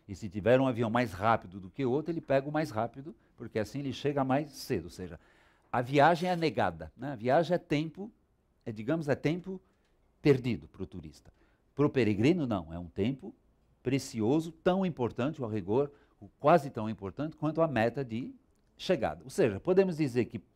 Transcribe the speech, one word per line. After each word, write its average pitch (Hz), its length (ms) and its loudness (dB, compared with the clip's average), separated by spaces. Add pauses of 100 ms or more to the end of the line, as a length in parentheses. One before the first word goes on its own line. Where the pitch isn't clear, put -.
E 101 80 -10
se 104 140 -10
tiver 107 320 4
um 135 60 2
avião 117 240 0
mais 120 220 0
rápido 101 460 0
do 92 120 -16
que 139 160 -6
outro, 151 260 -2
ele 165 80 -4
pega 139 280 0
o 151 40 -8
mais 151 180 -4
rápido, 117 440 -6 (220)
porque 110 220 -6
assim 107 200 -4
ele 139 140 -4
chega 143 300 -2
mais 139 280 0
cedo. 95 340 -4
Ou 87 60 -14
seja, 85 280 -12 (540)
a 120 80 0
viagem 147 480 4
é 180 80 2
negada, 98 600 0
né? 135 160 -8
A 127 40 -8
viagem 139 380 2
é 170 40 0
tempo, 165 520 -4 (560)
é, 117 40 -8
digamos, 135 380 -4
é 135 60 4
tempo 180 460 -4 (600)
perdido 120 480 4
pro - 180 -10
turista. 80 460 -16 (420)
Pro 143 140 2
peregrino, 127 580 2
não. 90 260 -4
É 85 60 -8
um 87 100 -10
tempo 135 460 -4 (480)
precioso, 135 720 0
tão 185 320 0
importante, 135 580 -2
ao 117 60 -4
rigor, 110 420 0 (480)
quase 147 300 4
tão 110 220 -6
importante 101 460 -8
quanto 160 260 0
a 165 60 2
meta 120 360 0
de 123 300 -8 (420)
chegada. 95 480 -2
Ou 131 60 -16
seja, 113 300 2
podemos 185 360 4
dizer 123 300 2
que - 140 -8 (160)